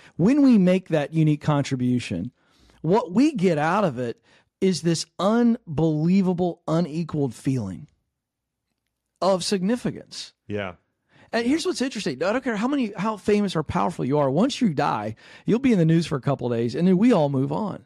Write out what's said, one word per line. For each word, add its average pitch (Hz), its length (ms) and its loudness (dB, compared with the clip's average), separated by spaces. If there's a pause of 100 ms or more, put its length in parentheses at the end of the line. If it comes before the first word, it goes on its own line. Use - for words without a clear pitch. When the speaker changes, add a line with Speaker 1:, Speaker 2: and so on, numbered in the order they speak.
(160)
Speaker 1:
when 269 260 4
we 254 140 6
make 185 340 4
that 151 220 -2
unique 151 280 2
contribution, 123 920 -2 (520)
what 175 280 0
we 269 220 2
get 180 260 0
out 170 240 0
of 139 160 -2
it 120 240 -6 (380)
is 185 220 0
this 165 220 -2 (140)
unbelievable, 175 1500 0
unequaled 156 640 -2
feeling 113 540 -6 (1300)
of 180 240 2
significance. 190 880 -4 (140)
Speaker 2:
Yeah. 101 280 -6 (580)
Speaker 1:
And 233 140 -2
here's 311 180 0
what's 359 180 -4
interesting. 196 400 -6
I 190 100 0
don't 262 100 -2
care 233 140 -4
how 220 120 -2
many, 262 280 -2
how 214 200 -4
famous 208 380 0
or 160 80 0
powerful 180 420 -4
you 139 140 0
are. 139 120 2
Once 190 300 0
you 202 140 2
die, 131 400 -4 (320)
you'll 196 140 2
be 269 120 2
in 202 60 4
the 165 60 4
news 165 220 2
for 156 100 -6
a 127 40 -6
couple 131 320 -4
of 117 60 -2
days, 117 160 -2
and 170 140 2
then 185 100 4
we 240 140 4
all 156 160 4
move 139 240 -2
on. 190 340 -6